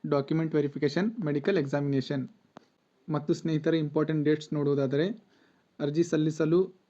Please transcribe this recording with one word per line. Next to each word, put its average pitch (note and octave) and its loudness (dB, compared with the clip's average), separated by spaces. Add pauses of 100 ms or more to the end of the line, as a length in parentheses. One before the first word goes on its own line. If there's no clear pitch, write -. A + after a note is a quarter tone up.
ಡಾಕ್ಯುಮೆಂಟ್ D#3 0
ವೆರಿಫಿಕೇಷನ್, D3 0 (140)
ಮೆಡಿಕಲ್ D3 0
ಎಕ್ಸಾಮಿನೇಷನ್. C#3 -2 (800)
ಮತ್ತು D3+ -2
ಸ್ನೇಹಿತರೆ, D#3+ 0
ಇಂಪಾರ್ಟೆಂಟ್ D3+ 0
ಡೇಟ್ಸ್ D3+ 0
ನೋಡುವುದಾದರೆ C#3+ 0 (720)
ಅರ್ಜಿ D3+ 0
ಸಲ್ಲಿಸಲು D#3+ 2 (260)